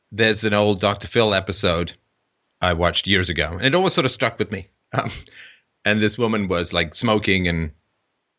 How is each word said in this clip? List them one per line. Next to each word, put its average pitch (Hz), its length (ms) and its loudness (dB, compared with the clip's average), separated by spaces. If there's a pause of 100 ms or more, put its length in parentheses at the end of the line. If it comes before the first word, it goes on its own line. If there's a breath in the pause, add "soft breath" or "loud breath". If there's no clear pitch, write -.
(120)
there's 107 340 2
an 104 80 2
old 104 260 2
Doctor 101 280 -2
Phil 110 260 2
episode 92 600 0 (680)
I 90 120 2
watched 85 340 0
years 95 220 2
ago, 78 220 -2
and 92 140 -4
it 135 100 2
always 185 160 2
sort 151 140 0
of 127 60 0
stuck - 280 -4
with 104 120 -4
me. 92 180 -10 (240)
Um, 110 180 -4 (720 loud breath)
and 107 180 2
this 107 160 0
woman 110 300 0
was, 87 240 -2
like, 85 240 -2
smoking 101 540 0
and 82 220 -4 (680)